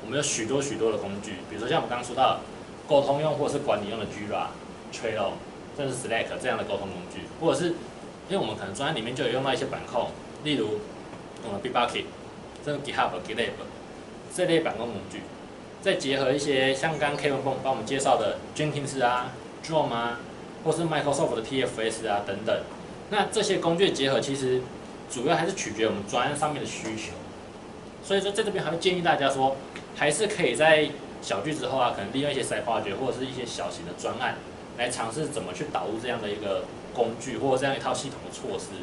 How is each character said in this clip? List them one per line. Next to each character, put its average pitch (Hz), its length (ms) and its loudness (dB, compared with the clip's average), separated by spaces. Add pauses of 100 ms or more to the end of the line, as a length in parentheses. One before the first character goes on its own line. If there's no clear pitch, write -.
我 107 60 -10
们 131 80 0
有 147 40 2
许 120 240 0
多 135 160 2
许 117 140 -2
多 110 160 4
的 107 60 2
工 98 120 -2 (120)
具， 101 100 -8 (180)
比 - 60 -8
如 101 40 -6
说 117 100 -4
像 160 80 4
我 - 40 2
们 - 80 -4
刚 120 80 0
刚 120 80 -4
说 120 80 -6
到 113 200 6
的 - 60 -2 (460)
沟 143 160 8
通 139 200 2
用 156 140 4
或 139 120 2
者 - 60 0
是 143 60 2
管 104 220 2
理 101 80 -4
用 113 80 -4
的 107 100 -4
Jira、 101 400 -4 (440)
Trello， 107 400 0 (460)
甚 143 100 0
至 127 80 -2
Slack 113 300 0 (160)
这 131 80 0
样 117 80 2
的 104 80 -2
沟 98 120 -2
通 92 40 -2
工 92 160 -6 (160)
具， 92 80 -8 (180)
或 165 140 6
者 - 60 2
是 175 100 2 (600)
因 - 20 0
为 196 60 2
我 185 60 2
们 - 140 -4
可 101 80 -6
能 98 100 -6
专 139 140 0
案 165 60 0
里 113 60 -2
面 120 140 -4
就 139 80 0
有 120 80 2
用 127 120 2
到 135 100 2
一 123 40 2
些 139 80 0
板 - 240 -4
控， 120 200 0 (340)
例 151 120 2
如 107 240 2 (640)
我 113 80 -4
们 101 100 -4
Bitbucket、 117 440 0 (580)
甚 147 200 -2
至 - 80 -6
GitHub、 117 180 2 (180)
GitLab 110 220 0 (840)
这 180 120 2
类 165 140 6
板 - 180 0
控 117 100 -4
工 113 80 -6 (160)
具， 98 100 -10 (600)
再 196 140 4
结 135 240 2
合 135 120 4
一 143 60 4
些 135 360 4
像 160 260 2
刚 143 160 4
刚 135 40 -2
Kevin 139 240 2
帮， 131 200 2
帮 135 100 4
我 127 40 0
们 110 80 -4
介 135 140 0
绍 135 160 8
的 107 220 2 (180)
Jenkins 135 480 0
啊、 123 280 4 (340)
Drone 147 260 2
啊， 117 280 0 (440)
或 160 80 4
是 160 120 2
Microsoft 143 520 2
的 113 60 0
T 123 220 0
F 110 180 0
S 110 260 0
啊 101 200 2
等 101 180 -2
等。 107 100 4 (540)
那 202 220 4
这 214 100 2
些 190 160 4
工 165 180 4
具 180 140 6
的 143 40 2
结 135 180 4
合， 117 80 4
其 135 160 -2
实 127 260 2 (480)
主 123 180 -2
要 165 80 6
还 165 120 2
是 - 60 -2
取 107 200 -4
决 110 100 2
于 - 40 6
我 104 40 4
们 98 160 -2
专 123 200 2
案 143 100 -2
上 151 160 2
面 127 80 -4
的 107 60 -6
需 110 280 -6
求。 90 180 -8 (920)
所 196 120 2
以 196 60 6
说 202 100 0
在 214 120 2
这 208 80 2
边 180 120 0
还 151 60 0
会 165 80 0
建 180 180 4
议 175 60 0
大 165 140 6
家 139 140 4
说， 135 260 4 (400)
还 147 160 4
是 202 160 4
可 175 180 2
以 120 100 4
在 151 340 8 (320)
小 - 200 -2
聚 151 120 -2
之 127 140 -2
后 131 100 2
啊， 120 180 4
可 - 60 -4
能 101 100 -4
利 135 100 0
用 143 100 2
一 - 20 -2
些 131 100 0
side 107 200 -2
project 104 360 0
或 131 120 0
者 - 80 -2
是 131 60 -2
一 - 80 -6
些 123 120 -4
小 87 240 -4
型 85 160 -8
的 87 120 -8
专 107 220 -4
案， 120 160 -2 (420)
来 123 120 0
尝 113 240 -2
试 151 140 -2
怎 117 140 -4
么 90 120 -6
去 - 180 -6
导 - 160 0
入 110 140 -2
这 123 60 -4
样 117 120 0
的 104 100 -4
一 101 60 -2
个 95 300 -2 (280)
工 117 260 2
具 131 180 -4
或 131 140 4
者 127 80 6
这 139 60 2
样 135 100 4
一 120 40 -4
套 127 140 0
系 139 160 -4
统 - 160 -10
的 - 60 -10
措 101 280 -4
施。 - 80 -8 (160)